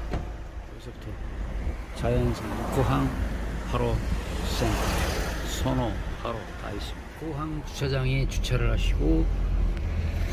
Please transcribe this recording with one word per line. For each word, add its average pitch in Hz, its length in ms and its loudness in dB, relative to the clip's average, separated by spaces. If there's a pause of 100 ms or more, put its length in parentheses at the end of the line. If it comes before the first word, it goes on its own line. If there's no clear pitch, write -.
(720)
여기서부터 117 340 -12 (880)
자연산 120 800 0
고항 135 340 4 (640)
바로 120 240 2 (500)
센터, 110 320 2 (720)
선호 127 440 0 (300)
바로 117 160 -4 (240)
다 - 80 -6
있습니다. - 380 -6 (120)
고항 151 460 -4
주차장에 131 640 0
주차를 117 440 2
하시고 156 520 6 (1080)